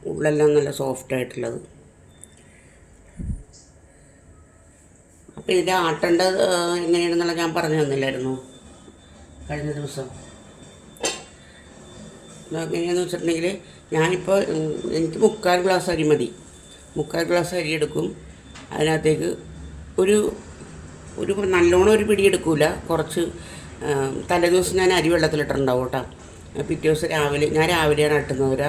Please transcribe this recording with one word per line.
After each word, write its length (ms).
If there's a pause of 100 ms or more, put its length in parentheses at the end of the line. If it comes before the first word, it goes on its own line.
(120)
ഉള്ളെല്ലാം 460
നല്ല 140
സോഫ്റ്റ് 460
ആയിട്ടുള്ളത്. 440 (3750)
അപ്പോൾ 160
ഇതിൻ്റെ 200 (120)
ആട്ടേണ്ടത്, 520 (120)
ആ, 340
എങ്ങനെയാണെന്നുള്ള 500
ഞാൻ 220
പറഞ്ഞു 280
തന്നില്ലായിരുന്നു 500 (1160)
കഴിഞ്ഞ 280
ദിവസം? 300 (2500)
അതെങ്ങനെയാണെന്ന് 540
വെച്ചിട്ടുണ്ടെങ്കിൽ 560 (360)
ഞാനിപ്പോൾ, 440 (140)
ഉം, 440
എനിക്ക് 280
മുക്കാൽ 400
ഗ്ലാസ് 280
അരി 180
മതി. 160 (680)
മുക്കാൽ 340
ഗ്ലാസ് 240
അരി 220
എടുക്കും. 300 (640)
അതിനകത്തേക്ക് 580 (720)
ഒരു, 160 (1040)
ഒരു 120 (220)
നല്ലോണം 420
ഒരു 60
പിടി 260
എടുക്കൂല, 360 (220)
കുറച്ച്, 360 (640)
ആ, 20 (420)
തലേദിവസം 500
ഞാൻ 120
അരി 160
വെള്ളത്തിലിട്ടിട്ടുണ്ടാവും 760
കേട്ടോ. 180 (680)
പിറ്റേ 180
ദിവസം 200
രാവിലെ, 500
ഞാൻ 180
രാവിലെയാണ് 380
ആട്ടുന്നത്, 420
ഒരു 140